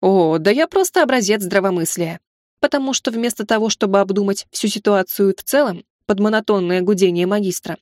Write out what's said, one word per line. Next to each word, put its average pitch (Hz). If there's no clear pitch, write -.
О, 180
да 165
я 311
просто 370
образец 220
здравомыслия. 175
Потому 277
что -
вместо 226
того, 220
чтобы 196
обдумать 196
всю -
ситуацию 202
в -
целом, 262
под 202
монотонное 208
гудение 180
магистра, 190